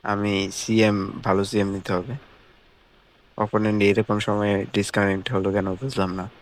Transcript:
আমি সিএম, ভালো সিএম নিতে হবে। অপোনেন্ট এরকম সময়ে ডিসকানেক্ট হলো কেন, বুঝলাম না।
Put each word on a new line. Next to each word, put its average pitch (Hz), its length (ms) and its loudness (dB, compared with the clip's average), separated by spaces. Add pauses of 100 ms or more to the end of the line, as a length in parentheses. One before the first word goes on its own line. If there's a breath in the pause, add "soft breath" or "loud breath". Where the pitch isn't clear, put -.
আমি 101 500 0
সিএম, 107 720 2
ভালো 98 200 2
সিএম 98 240 0
নিতে 98 240 -4
হবে। 90 220 -4 (1200)
অপোনেন্ট 107 460 2
এরকম 104 360 4
সময়ে 104 540 0
ডিসকানেক্ট 98 600 0
হলো 98 200 0
কেন, 98 220 0
বুঝলাম 95 400 -2
না। 92 140 -8 (140)